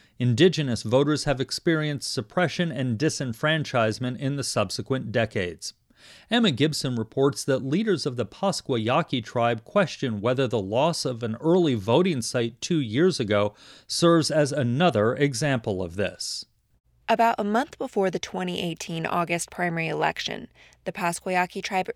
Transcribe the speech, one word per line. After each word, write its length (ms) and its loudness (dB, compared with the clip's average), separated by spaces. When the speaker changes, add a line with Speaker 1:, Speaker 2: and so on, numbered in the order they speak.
Speaker 1:
indigenous 640 2
voters 400 2
have 180 0
experienced 720 -2
suppression 580 -2
and 280 -2
disenfranchisement 1200 0
in 160 -2
the 80 -4
subsequent 680 -4
decades. 640 -4
Emma 220 2
Gibson 440 0
reports 480 0
that 220 0
leaders 400 0
of 100 -6
the 100 -4
Pasquayaqui 1000 -2
tribe 400 0
question 560 -2
whether 260 2
the 140 0
loss 420 0
of 180 -4
an 200 -4
early 320 4
voting 480 2
site 400 -2
two 180 0
years 400 2
ago 340 2
serves 420 4
as 220 2
another 640 2
example 680 0
of 140 -6
this. 500 -6
Speaker 2:
About 280 4
a 60 -2
month 340 -2
before 340 0
the 80 -4
twenty 420 -6
eighteen 440 -6
August 440 -2
primary 380 -2
election, 600 -4
the 80 -8
Pasquayaqui 680 -2
tribe 340 -4